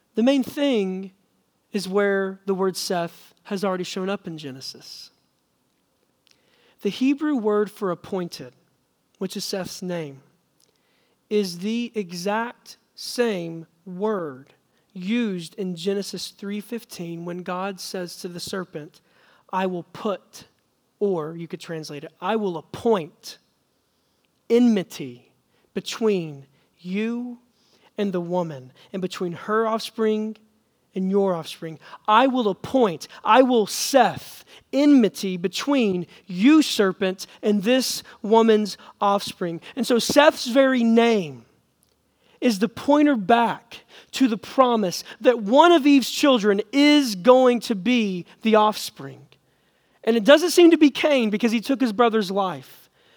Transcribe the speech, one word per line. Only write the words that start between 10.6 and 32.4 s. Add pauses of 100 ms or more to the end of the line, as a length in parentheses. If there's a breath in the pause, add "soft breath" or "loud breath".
is
the
exact (180)
same (180)
word (400)
used
in
Genesis
three
fifteen
when
God
says
to
the
serpent, (540 soft breath)
"I
will
put," (560)
or
you
could
translate
it,
"I
will
appoint (1120)
enmity (420)
between (320)
you (580 soft breath)
and
the
woman, (180 soft breath)
and
between
her
offspring (580)
and
your
offspring. (280 loud breath)
I
will